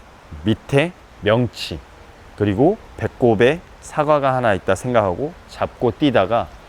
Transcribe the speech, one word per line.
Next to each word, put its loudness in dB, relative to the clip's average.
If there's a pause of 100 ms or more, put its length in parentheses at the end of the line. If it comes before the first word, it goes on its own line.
(420)
밑에 -2 (280)
명치, -2 (560)
그리고 2 (180)
배꼽에 2 (220)
사과가 0
하나 2
있다 0
생각하고 -2 (140)
잡고 -4
뛰다가 0 (200)